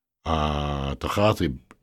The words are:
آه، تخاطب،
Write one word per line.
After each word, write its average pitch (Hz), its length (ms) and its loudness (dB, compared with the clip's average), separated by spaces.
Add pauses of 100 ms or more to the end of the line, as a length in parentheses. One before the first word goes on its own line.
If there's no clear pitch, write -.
(260)
آه، 73 640 0
تخاطب، 92 640 0 (260)